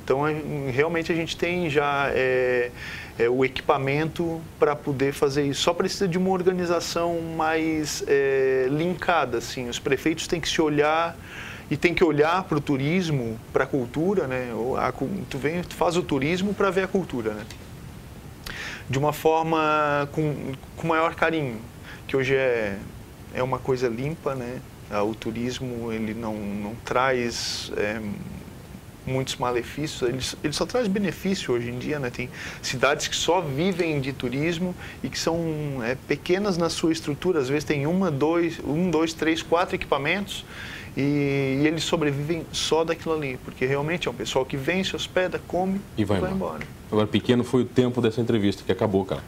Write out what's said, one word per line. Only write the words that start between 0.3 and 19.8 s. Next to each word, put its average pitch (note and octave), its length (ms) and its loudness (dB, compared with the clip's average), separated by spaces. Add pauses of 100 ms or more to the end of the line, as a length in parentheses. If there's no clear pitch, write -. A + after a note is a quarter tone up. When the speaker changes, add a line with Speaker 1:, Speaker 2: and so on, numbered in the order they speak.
Speaker 1:
realmente E3 400 2
a E3+ 40 2
gente D#3+ 220 -2
tem F3 320 2
já, C#3+ 400 2
é, B2+ 600 4 (480)
é, A#2 120 4
o B2+ 160 4
equipamento D3+ 960 0 (180)
pra D3 160 6
poder C#3 380 0
fazer C#3+ 340 2
isso. C3+ 140 0
Só E3+ 120 4
precisa F#3+ 360 0
de E3 80 0
uma F#3 140 2
organização F3 880 2 (160)
mais, D#3+ 680 2
é, C3+ 640 4
linkada, D#3 680 2
assim. A#2+ 320 -4
Os A#2 100 -6
prefeitos - 480 0
têm E3+ 140 0
que - 80 -4
se - 120 2
olhar D#3 540 4 (560)
e D3 60 0
têm F3 160 4
que D#3+ 100 4
olhar D#3+ 400 6
pro D#3+ 160 0
turismo, C#3+ 800 0 (140)
pra C3 120 4
cultura, D3+ 600 0
né? B2+ 260 -2
O, A#2 220 -2
a A2 160 2
cu-, C3+ 160 -4 (220)
tu D3 80 -6
vem, D3+ 240 -2
tu - 120 -8
faz E3 220 2
o F3 80 2
turismo F3 500 0
pra G3+ 160 2
ver F#3+ 140 2
a F#3 40 -2
cultura, B2+ 460 -2
né? G#2+ 120 -8 (1400)
De C3 100 2
uma D3 140 2
forma D3+ 1000 4